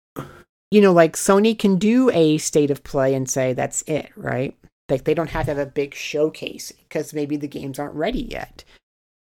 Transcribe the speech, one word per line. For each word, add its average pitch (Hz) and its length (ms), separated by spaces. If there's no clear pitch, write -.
you 208 100
know, 196 120
like, 165 240
Sony 214 420
can 196 180
do 233 340
a 156 280
state 147 320
of 139 120
play 135 320
and 131 140
say, 131 240
"That's 131 300
it," - 340
right? 131 400
Like, 135 160
they 156 100
don't 160 160
have 160 160
to 156 80
have 139 40
a 139 120
big 143 240
showcase - 800
'cause 156 240
maybe 147 240
the 147 100
games 139 320
aren't 143 160
ready 170 280
yet. - 420